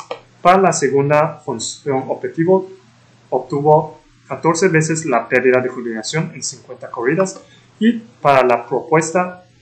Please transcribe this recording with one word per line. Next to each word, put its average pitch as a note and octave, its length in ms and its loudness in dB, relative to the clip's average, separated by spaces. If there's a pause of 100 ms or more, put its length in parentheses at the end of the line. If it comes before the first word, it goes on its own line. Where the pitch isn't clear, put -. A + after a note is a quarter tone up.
(420)
Para F3+ 180 4
la F3 140 2
segunda D3 680 0
función C3+ 640 -6
objetivo, F3 600 -2 (640)
obtuvo D3 680 0 (280)
catorce E3 400 0
veces D#3+ 380 0
la A#2+ 200 -2
pérdida B2+ 360 2
de B2+ 80 -4
coordinación A#2 640 -8
en B2 80 -14
cincuenta - 480 -14
corridas. E3 500 -2 (380)
Y A3+ 140 4 (280)
para C3+ 240 4
la A#2+ 220 2
propuesta, D#3+ 800 -2 (180)